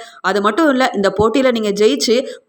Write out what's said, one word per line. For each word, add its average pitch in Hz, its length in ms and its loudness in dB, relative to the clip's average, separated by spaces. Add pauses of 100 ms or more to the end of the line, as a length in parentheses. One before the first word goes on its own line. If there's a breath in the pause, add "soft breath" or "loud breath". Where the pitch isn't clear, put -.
(200 loud breath)
அது 196 200 -2
மட்டும் 226 300 2
இல்ல, 254 220 0
இந்த 196 260 0
போட்டியில 254 320 2
நீங்க 220 180 -2
ஜெயிச்சு 226 580 0 (220 loud breath)